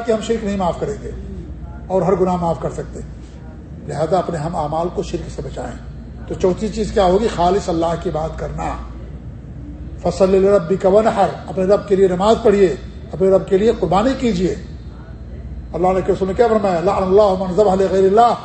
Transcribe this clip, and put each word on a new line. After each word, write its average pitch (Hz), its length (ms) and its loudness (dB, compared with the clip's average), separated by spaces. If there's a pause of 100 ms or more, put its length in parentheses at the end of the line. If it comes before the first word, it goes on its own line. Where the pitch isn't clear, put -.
کہ 233 60 2
ہم 214 100 0
شرک 220 220 -2
نہیں 202 120 -2
معاف 175 240 -2
کریں 143 220 -6
گے - 80 -10 (760)
اور 185 160 0
ہر 180 180 2
گناہ 180 160 2
معاف 170 240 -2
کر 160 100 -6
سکتے - 300 -10
ہیں۔ - 80 -12 (800)
لہذا 156 300 0
اپنے 170 200 -2
ہم 170 180 -4
اعمال 160 380 -2
کو 202 80 -2
شرک 156 340 -8
سے 147 80 -8
بچائیں۔ 127 500 -10 (340)
تو 156 60 -6
چوتھی 185 340 0
چیز 208 240 -4
کیا 202 120 4
ہوگی؟ 196 320 4
خالص 180 320 2
اللہ 165 340 0
کی 185 80 -4
بات 156 280 -4
کرنا۔ 156 380 -6 (1300)
فَصَلِّ 190 360 4
لِرَبِّكَ 190 500 4
وَانْحَرْ، 202 400 4 (180)
اپنے 185 180 -2
رب 196 240 2
کے 196 80 4
لیے 190 120 6
نماز 190 340 2
پڑھیے، 196 320 4 (380)
اپنے 180 160 2
رب 190 200 4
کے 190 100 4
لیے 220 220 4
قربانی 190 380 2
کیجیے۔ 185 360 0 (1160)
اللہ 170 160 2
نے، 190 240 2
رسول 185 160 0
نے 190 60 -4
کیا 233 120 6
فرمایا؟ 202 340 2
لَعَنَ 190 240 2
اللَّهُ 190 340 6
مَنْ 185 180 -4
ذَبَحَ 196 200 6
لِغَيْرِ 190 320 4
اللَّهِ 220 260 6 (100)